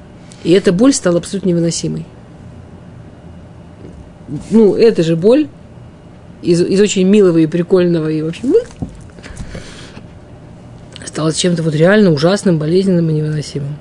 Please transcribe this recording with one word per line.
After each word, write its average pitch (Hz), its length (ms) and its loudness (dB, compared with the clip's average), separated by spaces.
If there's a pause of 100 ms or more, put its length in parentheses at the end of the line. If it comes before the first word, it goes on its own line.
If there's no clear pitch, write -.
(440)
И 170 80 0
эта 190 200 4
боль 240 220 4
стала 175 240 0
абсолютно 185 320 -4
невыносимой. 165 560 -4 (2500)
Ну, 208 240 4
эта 196 260 2
же 165 140 0
боль 233 320 2 (920)
из, 175 200 0
из 190 200 0
очень 190 260 0
милого 190 300 4
и 160 80 4
прикольного, 170 640 0
и, 156 120 -4
в 156 60 -6
общем, 196 220 -6
ну, 415 100 4 (2500)
стала 156 260 -4
чем-то 170 320 -2
вот 156 120 -2
реально 185 360 4
ужасным, 170 460 0
болезненным 170 520 0
и 156 40 0
невыносимым. 147 680 -6